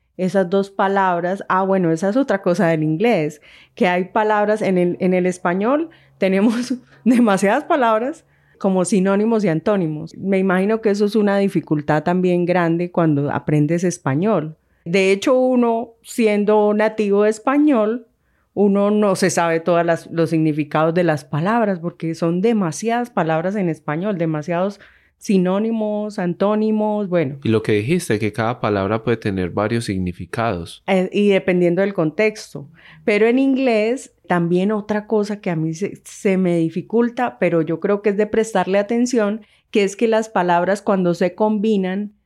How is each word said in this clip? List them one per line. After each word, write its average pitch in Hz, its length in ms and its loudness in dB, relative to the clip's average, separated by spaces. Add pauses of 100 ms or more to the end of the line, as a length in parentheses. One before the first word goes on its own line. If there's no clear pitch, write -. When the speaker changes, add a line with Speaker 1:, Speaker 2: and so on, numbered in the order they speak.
(160)
Speaker 1:
Esas 185 320 0
dos 196 220 0
palabras, 190 800 0
ah, 185 140 2
bueno, 190 280 2
esa 165 160 0
es 202 80 0
otra 262 240 0
cosa 175 280 0
del 160 140 0
inglés, 156 600 0 (320)
que 214 140 0
hay 180 180 0
palabras 214 560 0
en 185 160 0
el, 180 220 0
en 185 120 0
el 180 140 2
español, 202 640 -2 (300)
tenemos 214 540 0 (160)
<laughs> - 140 -14
demasiadas 220 600 2
palabras 254 600 0 (340)
como 190 260 0
sinónimos 202 580 0
y 202 60 2
antónimos. 160 680 -2
Me 190 220 -2
imagino 190 440 0
que 226 80 2
eso 208 160 0
es 208 100 0
una 202 220 2
dificultad 156 680 0
también 180 400 0
grande 175 480 0
cuando 147 400 2
aprendes 151 500 0
español. 160 720 -2 (280)
De 190 280 2
hecho, 254 260 2
uno, 240 640 0
siendo 208 720 2
nativo 208 500 2
español, 240 840 2 (460)
uno 202 380 2
no 214 260 2
se 185 140 0
sabe 165 300 0
todas 170 260 2
las, 165 240 -2
los 165 200 0
significados 156 600 0
de 180 120 2
las 151 200 0
palabras, 196 560 -2
porque 165 340 -6
son 175 280 -2
demasiadas 226 680 -2
palabras 165 480 -2
en 185 140 -2
español, 165 480 -4
demasiados 170 600 -4 (360)
sinónimos, 208 1040 -2
antónimos, 214 880 -2
bueno. 151 360 -2
Speaker 2:
Y 113 60 0
lo 110 120 2
que 113 100 0
dijiste, 117 460 0
que 107 140 -2
cada 117 260 -4
palabra 104 460 0
puede 117 140 0
tener 95 320 -4
varios 107 340 -2
significados. 92 1040 -6
Speaker 1:
Eh, 185 260 0
y 208 160 2
dependiendo 180 540 2
del 202 100 -2
contexto. 175 800 -4 (340)
Pero 214 220 2
en 240 120 2
inglés, 254 760 0 (120)
también 180 460 0
otra 208 340 -4
cosa 208 360 -2
que 190 80 -4
a 165 60 -2
mí 160 180 -2
se, 180 300 -8
se 190 340 -2
me 175 180 2
dificulta, 233 840 -2
pero 170 220 2
yo 160 200 -4
creo 202 200 0
que 208 100 0
es 196 60 -2
de 208 100 0
prestarle 202 520 0
atención, 220 640 0 (280)
que 202 140 2
es 196 100 -2
que 233 140 0
las 220 220 0
palabras 180 500 2
cuando 190 320 0
se 175 220 0
combinan 208 800 -2 (120)